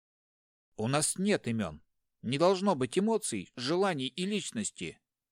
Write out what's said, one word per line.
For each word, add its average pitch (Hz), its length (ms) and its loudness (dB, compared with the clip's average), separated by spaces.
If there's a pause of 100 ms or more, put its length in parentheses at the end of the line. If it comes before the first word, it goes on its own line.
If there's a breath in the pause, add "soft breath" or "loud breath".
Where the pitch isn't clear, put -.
(760)
«У 110 120 -2
нас 147 300 0
нет 190 300 0
имён. 95 340 -2 (400)
Не 127 140 -2
должно 185 380 4
быть 131 240 -2
эмоций, 196 580 0
желаний 151 520 0
и 180 180 -4
личности. 120 720 -4 (320)